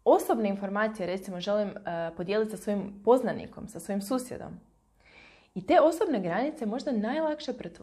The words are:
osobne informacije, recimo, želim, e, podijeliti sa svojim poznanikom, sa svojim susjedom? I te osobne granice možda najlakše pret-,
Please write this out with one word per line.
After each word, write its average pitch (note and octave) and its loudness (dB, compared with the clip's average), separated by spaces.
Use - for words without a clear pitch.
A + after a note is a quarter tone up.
osobne A3+ 6
informacije, G3+ -2
recimo, F#3 -6
želim, G3+ 0
e, - -10
podijeliti G#3+ 0
sa F#3+ -8
svojim G3+ -4
poznanikom, - 2
sa - -12
svojim G3+ -4
susjedom? G3 -6
I F#3+ -8
te D#4+ 8
osobne D#4+ 2
granice G#3+ -2
možda C4 -4
najlakše C#4+ -2
pret-, - -12